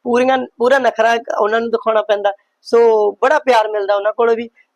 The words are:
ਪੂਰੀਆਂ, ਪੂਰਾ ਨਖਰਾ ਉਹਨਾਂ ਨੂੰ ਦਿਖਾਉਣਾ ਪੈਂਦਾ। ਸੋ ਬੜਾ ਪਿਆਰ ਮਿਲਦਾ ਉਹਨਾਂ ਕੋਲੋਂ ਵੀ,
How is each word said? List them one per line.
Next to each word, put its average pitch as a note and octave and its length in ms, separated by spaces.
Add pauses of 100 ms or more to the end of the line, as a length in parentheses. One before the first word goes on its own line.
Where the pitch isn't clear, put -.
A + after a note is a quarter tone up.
ਪੂਰੀਆਂ, B3+ 360 (200)
ਪੂਰਾ B3+ 200
ਨਖਰਾ A#3 400 (220)
ਉਹਨਾਂ A3 200
ਨੂੰ A#3 100
ਦਿਖਾਉਣਾ A3 320
ਪੈਂਦਾ। G#3 300 (300)
ਸੋ A3 500
ਬੜਾ C#4+ 260
ਪਿਆਰ A#3+ 300
ਮਿਲਦਾ G3+ 280
ਉਹਨਾਂ G#3 160
ਕੋਲੋਂ A#3 240
ਵੀ, A#3 140 (260)